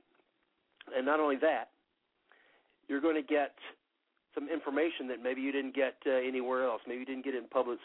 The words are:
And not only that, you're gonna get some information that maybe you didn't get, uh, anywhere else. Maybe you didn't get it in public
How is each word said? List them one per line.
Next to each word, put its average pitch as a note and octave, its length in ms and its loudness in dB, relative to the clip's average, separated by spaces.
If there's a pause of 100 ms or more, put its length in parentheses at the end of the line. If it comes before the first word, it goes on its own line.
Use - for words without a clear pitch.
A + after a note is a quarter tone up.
(960)
And B2+ 80 0
not D3+ 160 4
only D3 160 4
that, C#3+ 340 2 (1160)
you're C#3 120 0
gonna D#3 200 4
get C#3+ 340 2 (800)
some D3 160 -4
information D3 600 0
that A#2+ 140 -6
maybe B2+ 180 -2
you C3+ 100 -2
didn't C3+ 240 -2
get, C3 220 0 (100)
uh, C#3+ 40 2
anywhere B2+ 540 0
else. A2+ 220 0
Maybe B2 140 -6
you C3 60 -8
didn't C3 180 -6
get C3+ 100 -2
it B2 40 -2
in A#2 100 -8
public A#2+ 360 0